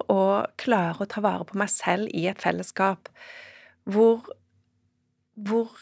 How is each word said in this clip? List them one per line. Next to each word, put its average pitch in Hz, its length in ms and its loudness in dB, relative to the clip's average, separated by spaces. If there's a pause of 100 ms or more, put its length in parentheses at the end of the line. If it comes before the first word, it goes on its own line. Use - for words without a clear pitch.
og 196 520 2
klare 190 440 0
å 196 60 -8
ta 208 140 -6
vare 185 240 0
på 196 120 -4
meg 202 120 -2
selv 190 440 -2
i 165 160 -2
et 202 120 -10
fellesskap 180 680 -2 (760)
hvor 226 400 4 (1200)
hvor 226 220 0 (120)